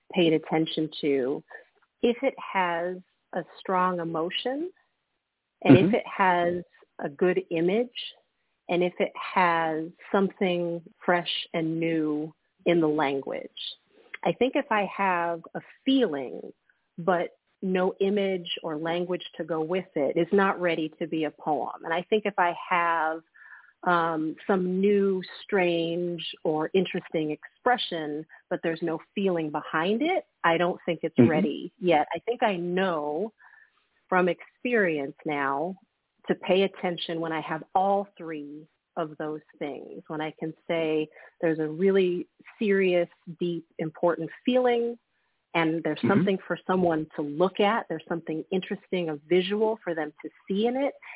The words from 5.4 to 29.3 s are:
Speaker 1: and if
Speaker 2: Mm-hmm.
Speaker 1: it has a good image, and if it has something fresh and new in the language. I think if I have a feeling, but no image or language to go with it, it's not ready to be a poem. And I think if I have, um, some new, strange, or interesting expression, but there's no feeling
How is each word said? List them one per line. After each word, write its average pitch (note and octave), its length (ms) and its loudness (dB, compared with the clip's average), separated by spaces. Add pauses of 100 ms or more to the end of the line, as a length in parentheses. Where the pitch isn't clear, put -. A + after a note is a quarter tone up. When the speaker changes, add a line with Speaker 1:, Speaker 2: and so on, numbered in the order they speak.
Speaker 1:
and C#3 140 12
if E3 100 6
Speaker 2:
Mm-hmm. G#3 80 4
Speaker 1:
it - 120 -2
has F3 580 2 (340)
a F3 100 -6
good F3+ 320 2 (100)
image, F3+ 380 2 (800)
and F3 140 0
if F3+ 160 0
it - 140 -2 (220)
has E3 500 2 (260)
something F3 720 0 (240)
fresh F3 240 2 (240)
and D#3+ 240 -2
new D#3 560 -2 (320)
in E3+ 140 6
the D#3 80 4
language. C#3 600 -2 (760)
I F3 80 2
think B3+ 240 0
if C4+ 140 -2
I G#3 140 0 (100)
have E3+ 460 -2 (140)
a - 60 -8 (240)
feeling, D#3 680 0 (460)
but F3 380 -2 (260)
no F#3 380 0
image G3 500 -2 (140)
or D#3+ 120 -6
language E3+ 480 -4 (120)
to E3+ 80 -8
go D#3+ 180 -4
with F3+ 320 -4
it, C#3+ 220 0
it's E3+ 160 2
not G3 280 4
ready D#3+ 380 -2
to E3+ 80 -4
be D#3+ 180 -2
a D3 60 -4
poem. - 540 -4
And E3 100 -4
I F3+ 80 -2
think G#3+ 240 0
if G3+ 120 -2
I F3 160 2 (140)
have, E3 540 0 (600)
um, E3 520 2 (100)
some F#3 340 2
new, G3 400 4 (220)
strange, E3+ 840 -2 (200)
or D#3 280 -2
interesting E3+ 600 0
expression, D#3 920 -4 (240)
but F3 140 -4
there's E3 180 -2
no E3 200 -4 (120)
feeling F3 380 0